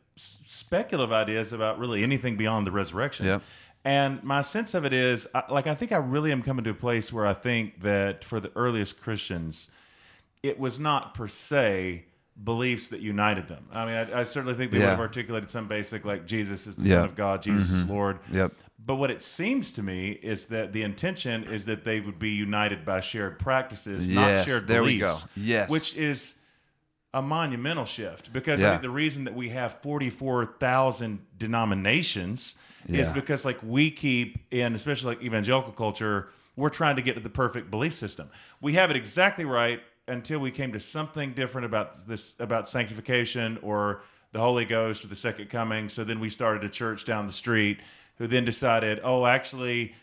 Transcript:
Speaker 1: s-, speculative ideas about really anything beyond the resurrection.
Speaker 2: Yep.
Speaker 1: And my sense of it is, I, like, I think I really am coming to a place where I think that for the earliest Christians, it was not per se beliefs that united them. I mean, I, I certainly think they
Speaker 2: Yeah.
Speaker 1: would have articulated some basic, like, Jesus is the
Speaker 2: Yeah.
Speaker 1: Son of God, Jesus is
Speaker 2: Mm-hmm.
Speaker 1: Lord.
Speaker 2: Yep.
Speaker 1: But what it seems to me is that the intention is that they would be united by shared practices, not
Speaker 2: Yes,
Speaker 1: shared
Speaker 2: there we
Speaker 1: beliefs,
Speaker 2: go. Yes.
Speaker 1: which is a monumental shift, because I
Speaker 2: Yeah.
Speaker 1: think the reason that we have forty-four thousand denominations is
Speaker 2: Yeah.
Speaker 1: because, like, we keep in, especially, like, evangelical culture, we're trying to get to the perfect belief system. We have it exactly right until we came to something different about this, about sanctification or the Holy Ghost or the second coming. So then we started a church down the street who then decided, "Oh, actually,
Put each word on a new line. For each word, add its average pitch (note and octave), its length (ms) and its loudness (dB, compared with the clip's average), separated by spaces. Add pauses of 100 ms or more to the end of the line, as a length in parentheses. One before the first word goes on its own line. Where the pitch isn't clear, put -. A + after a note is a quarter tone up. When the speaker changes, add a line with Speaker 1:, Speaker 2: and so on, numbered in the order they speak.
(180)
Speaker 1:
s-, - 280 -14
speculative E3 680 0
ideas A2 400 2
about A2 280 0
really A2+ 240 0
anything B2 340 2
beyond G#2+ 300 2
the F2+ 40 0
resurrection. G2+ 540 -2
Speaker 2:
Yep. F#2+ 160 4 (420)
Speaker 1:
And C#3 400 2
my C#3 180 2
sense G#3 320 -4
of E3 120 0
it C3 80 2
is, B2+ 420 2
I, B2+ 160 2
like, C#3 160 2
I D3+ 80 0
think A3+ 160 -4
I G3+ 60 4
really D3 340 2
am C3 100 0
coming B2+ 220 -2
to A2+ 60 0
a G#2+ 60 0
place A#2 360 0
where A2+ 140 0
I G2+ 80 4
think A2+ 480 -2
that G2 420 2
for A2+ 160 -4
the G2 160 -8
earliest A#2 460 0
Christians, E2+ 680 -6 (720)
it C#3 160 -2
was B2+ 220 -4
not D3+ 340 0
per A2+ 140 -6
se F#2+ 800 0 (380)
beliefs A#2 440 0
that - 140 -10
united G#2 460 0
them. D#2 240 -14
I A2+ 140 -4
mean, A2+ 100 -4
I, A#2 260 -2
I - 20 2
certainly B2+ 320 -4
think B2 160 -2
they A#2 80 4
Speaker 2:
Yeah. G2+ 60 8
Speaker 1:
would G2 60 8
have F#2+ 80 2
articulated A2 500 -4
some A2 180 -8
basic, G#2 380 -4
like, G2 200 -4
Jesus G2+ 400 -4
is G2+ 100 -12
the G2 140 -4
Speaker 2:
Yeah. F#2 60 10
Speaker 1:
Son F2+ 140 8
of G2 60 -10
God, G2 280 0
Jesus G2+ 260 4
is F2+ 140 4
Speaker 2:
Mm-hmm. F2+ 80 0
Speaker 1:
Lord. G2+ 280 0 (120)
Speaker 2:
Yep. F#2 220 2 (320)
Speaker 1:
But C3+ 100 0
what C3+ 160 0
it G#2+ 100 -6
seems G#3+ 520 -2
to A2+ 100 -6
me F#2+ 280 -4
is G2+ 360 -6
that A2 260 -4
the A2 80 -2
intention A2+ 600 -4
is G#2 220 -6
that G#2+ 200 -4
they A2 140 0
would G2 200 -8
be G#2+ 120 -2
united G#2 540 0
by F#2+ 160 0
shared G2 380 -6
practices, G#2 720 -2
not G2 200 6
Speaker 2:
Yes, F#2+ 180 4
Speaker 1:
shared A2+ 200 0
Speaker 2:
there A2+ 160 6
we A#2 160 4
Speaker 1:
beliefs, E2 240 0
Speaker 2:
go. - 140 -16
Yes. G#2+ 320 0
Speaker 1:
which D#3 260 0
is D3 400 -4 (800)
a C3+ 80 0
monumental C#3+ 640 -2
shift, G#2 480 -10
because C3+ 260 0
I - 40 6
Speaker 2:
Yeah. G2+ 80 8
Speaker 1:
think F2 100 2
the B2+ 80 -4
reason C#3 360 -2
that G#2+ 100 -8
we B2 140 -6
have A#2+ 320 -6
forty-four C3 640 0 (140)
thousand B2 600 2 (580)
denominations G#2+ 800 0 (320)
is F2 200 4
Speaker 2:
Yeah. D#2+ 60 0
Speaker 1:
because, C#3 320 -2
like, B2+ 180 -2
we C3+ 280 4
keep B2 600 0
in, A#2+ 240 2
especially, B2 400 -2
like, A#2 80 -14
evangelical A#2+ 480 2
culture, G#2 560 -2 (280)
we're C#3+ 140 2
trying D3 280 2
to C3 40 -2
get B2 140 0
to A#2 60 -8
the A2+ 80 -8
perfect A#2+ 420 -2
belief C3 220 -2
system. D#2+ 360 -10 (320)
We D3 120 0
have F3 180 6
it C3+ 60 2
exactly F3 480 0
right A#2+ 360 2 (260)
until B2+ 320 -6
we C3 120 -2
came B2+ 220 -6
to G#2+ 60 -6
something D3 540 -6
different B2+ 320 -4
about G#2 420 -4
this, A2 320 -10
about A2+ 280 -2
sanctification A#2 920 -2
or G#2 400 0 (320)
the A2 60 -4
Holy A#2+ 260 4
Ghost A2+ 400 0
or - 20 -16
the G2 80 -10
second G#2+ 340 -6
coming. A2 380 -2
So A2+ 160 -6
then A2 160 -4
we A2 100 -2
started G#2+ 340 0
a G2+ 60 -4
church A2 360 -6
down G#2+ 200 -2
the F#2+ 80 -8
street G#2+ 460 2 (380)
who A#2 100 -4
then B2 160 4
decided, A2+ 600 2
"Oh, B2+ 220 4
actually, B2 760 0